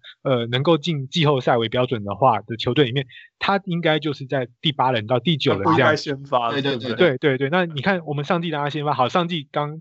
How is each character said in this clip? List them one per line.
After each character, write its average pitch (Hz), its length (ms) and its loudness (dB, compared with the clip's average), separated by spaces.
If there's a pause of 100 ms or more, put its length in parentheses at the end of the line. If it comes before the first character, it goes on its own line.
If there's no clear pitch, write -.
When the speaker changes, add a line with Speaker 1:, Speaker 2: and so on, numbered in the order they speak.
(220)
Speaker 1:
呃， 123 260 0
能 123 140 0
够 165 160 4
进 143 320 -4
季 170 160 0
后 143 160 4
赛 127 160 2
为 113 100 0
标 127 200 0
准 110 160 -6
的 101 100 -6
话 107 280 2
的 113 160 -8
球 120 180 -2
队 147 100 4
里 113 60 -2
面， 135 160 -4 (320)
他 196 260 0
应 175 160 -4
该 156 160 2
就 151 160 -4
是 135 140 -12
在 131 200 -4 (140)
第 160 100 0
八 131 200 0
人 110 160 -2
到 123 120 2
第 165 160 2
九 135 180 2
人 98 100 -2
这 - 80 2
样。 - 0 -
Speaker 2:
他 - 40 4
不 135 60 6
应 127 60 6
该 156 80 4
先 143 300 -6
发， 123 260 0
Speaker 3:
对， 139 100 -2
对， 135 160 -2
对， - 0 -
Speaker 2:
对 117 140 -6
不 107 40 -4
对？ 160 220 4
Speaker 1:
对， - 0 -
对， 135 200 0
对， 135 120 -2
那 180 160 0
你 156 160 -8
看 180 240 -2
我 151 80 -6
们 143 100 -4
上 175 180 0
季 175 80 -4
让 151 140 -4
他 143 60 -2
先 147 160 -4
发， 147 80 0
好， 127 160 2
上 175 180 0
季 165 240 -6
刚， 147 300 -4